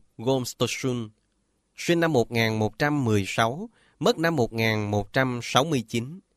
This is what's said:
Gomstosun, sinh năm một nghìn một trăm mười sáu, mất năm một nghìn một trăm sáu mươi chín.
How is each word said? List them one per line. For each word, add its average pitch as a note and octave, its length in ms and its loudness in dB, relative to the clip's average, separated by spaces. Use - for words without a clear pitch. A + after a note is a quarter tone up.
Gomstosun, B2 920 -2
sinh E3+ 240 0
năm E3 140 2
một A#2 180 2
nghìn A2+ 280 2
một G#2+ 200 -2
trăm D3 260 0
mười G#2+ 220 2
sáu, B2+ 420 -2
mất G#3 180 2
năm E3 180 0
một A#2 180 0
nghìn G#2+ 380 0
một G#2 220 -2
trăm C3 300 0
sáu B2+ 200 2
mươi C#3+ 240 0
chín. C3 320 -6